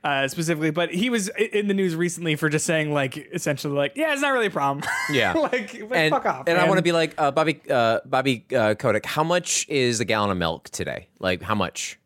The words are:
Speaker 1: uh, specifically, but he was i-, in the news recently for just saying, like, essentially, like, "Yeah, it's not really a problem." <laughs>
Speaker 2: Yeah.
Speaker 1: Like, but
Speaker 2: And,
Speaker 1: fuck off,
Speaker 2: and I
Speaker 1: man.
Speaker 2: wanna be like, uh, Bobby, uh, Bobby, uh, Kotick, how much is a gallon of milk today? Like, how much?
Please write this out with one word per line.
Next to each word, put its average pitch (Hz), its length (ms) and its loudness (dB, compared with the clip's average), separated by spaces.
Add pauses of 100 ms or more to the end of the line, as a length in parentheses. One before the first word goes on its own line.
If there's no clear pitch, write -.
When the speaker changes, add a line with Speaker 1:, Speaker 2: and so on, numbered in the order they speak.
Speaker 1:
uh, 139 240 2
specifically, 160 420 -2
but 165 220 -2
he 190 160 0
was 220 300 0
i-, 208 40 2 (120)
in 208 120 0
the 202 60 0
news 190 240 2
recently 170 400 -2
for 156 140 0
just 151 160 0
saying, 156 260 0
like, 135 240 0 (160)
essentially, 151 420 -4
like, 143 220 0
"Yeah, 302 160 0
it's 277 80 -2
not 285 140 2
really 233 140 0
a - 20 -2
problem." 139 340 -2 (140)
<laughs> - 120 -6
Speaker 2:
Yeah. 117 220 2
Speaker 1:
Like, 233 560 -2
but 254 80 -2
Speaker 2:
And, 156 160 4
Speaker 1:
fuck - 140 0
off, 135 220 -2
Speaker 2:
and 170 100 4
I - 20 4
Speaker 1:
man. - 80 4
Speaker 2:
wanna 185 140 4
be 170 100 2
like, 160 240 0
uh, 147 140 2
Bobby, 151 400 0
uh, 117 340 4
Bobby, 131 400 0 (100)
uh, 110 200 4
Kotick, 107 320 0
how 151 180 0
much 175 460 -2
is 123 300 0
a 117 40 0
gallon 104 260 0
of 92 60 0
milk 80 320 -4
today? - 400 -8 (100)
Like, 92 220 -2
how 107 140 -4
much? - 520 -4